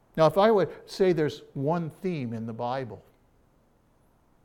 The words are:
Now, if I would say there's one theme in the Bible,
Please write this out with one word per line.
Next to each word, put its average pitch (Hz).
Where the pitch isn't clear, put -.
Now, 160
if 151
I 208
would 190
say 185
there's 151
one 156
theme 147
in 113
the 113
Bible, 120